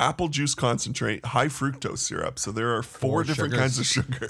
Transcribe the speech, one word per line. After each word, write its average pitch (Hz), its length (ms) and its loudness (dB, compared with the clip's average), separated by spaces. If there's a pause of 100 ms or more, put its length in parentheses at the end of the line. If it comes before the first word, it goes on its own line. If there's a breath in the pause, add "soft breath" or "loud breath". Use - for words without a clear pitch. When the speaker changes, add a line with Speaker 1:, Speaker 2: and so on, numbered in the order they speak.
Speaker 1:
apple 156 280 2
juice 143 280 0
concentrate, 117 680 0
high 120 220 2
fructose 135 520 -4
syrup. - 420 -4
So 104 100 -4
there 113 240 0
are 113 80 0
four - 280 -2
Speaker 2:
Four 156 140 2
Speaker 1:
different 143 280 0
Speaker 2:
sugars. 123 80 4
Speaker 1:
kinds 127 180 2
of 123 80 0
sugar. 127 420 0